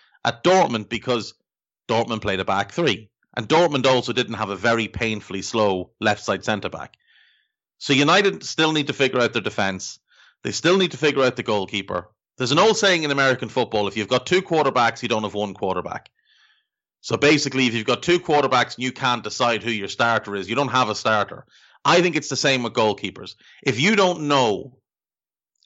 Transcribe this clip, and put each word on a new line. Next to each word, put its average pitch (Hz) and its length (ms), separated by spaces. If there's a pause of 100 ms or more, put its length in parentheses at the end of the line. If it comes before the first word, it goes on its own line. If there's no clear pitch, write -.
(240)
at 117 200
Dortmund, 139 440
because 113 460 (540)
Dortmund 113 340
played 95 180
a 95 40
back 101 280
three, 127 380 (240)
and 107 140
Dortmund 147 380
also 123 260
didn't 117 220
have 104 160
a 98 60
very 113 320
painfully 104 540
slow 98 480 (100)
left 104 240
side 98 200
centre 104 240
back. - 280 (800)
So - 140
United 160 500
still 160 300
need 151 140
to 143 80
figure 131 260
out 117 140
their 113 80
defence. 98 560 (440)
They 117 100
still 180 260
need 185 140
to - 40
figure 143 260
out 127 140
the 120 60
goalkeeper. 98 680 (280)
There's 127 140
an 151 60
old 214 180
saying 180 260
in 147 80
American 131 400
football, 110 380
if 101 80
you've 104 120
got 123 180
two 185 160
quarterbacks, 127 600
you 120 60
don't 110 140
have 104 120
one 104 180
quarterback. 90 580 (920)
So - 160
basically, 139 480
if 117 80
you've 110 120
got 120 160
two 175 160
quarterbacks 131 580
and 123 80
you 131 80
can't 123 300
decide 113 400
who 113 80
your 101 180
starter 110 460
is, 95 140
you 110 60
don't 135 140
have 123 200
a 107 60
starter. 107 520 (380)
I 160 160
think 170 160
it's 147 140
the 139 60
same 135 260
with 113 100
goalkeepers. 104 640 (260)
If 123 160
you 190 160
don't 180 280
know 131 560 (880)